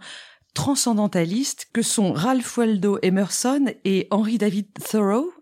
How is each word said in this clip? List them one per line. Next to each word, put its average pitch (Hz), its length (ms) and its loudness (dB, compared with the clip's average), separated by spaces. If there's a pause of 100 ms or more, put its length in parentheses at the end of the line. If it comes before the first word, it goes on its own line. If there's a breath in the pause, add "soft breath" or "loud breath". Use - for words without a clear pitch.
(540 loud breath)
transcendentalistes 214 1200 0
que 233 120 0
sont 185 300 2
Ralph 240 440 0
Waldo 208 460 2
Emerson 202 640 2 (200)
et 190 240 2
Henry 214 300 0
David 208 260 0 (240)
Thoreau, 214 400 2 (120)